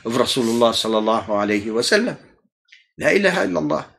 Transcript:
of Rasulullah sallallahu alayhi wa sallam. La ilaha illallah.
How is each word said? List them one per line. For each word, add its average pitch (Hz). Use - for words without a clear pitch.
of 113
Rasulullah 117
sallallahu 110
alayhi 104
wa 117
sallam. 208
La -
ilaha 92
illallah. 78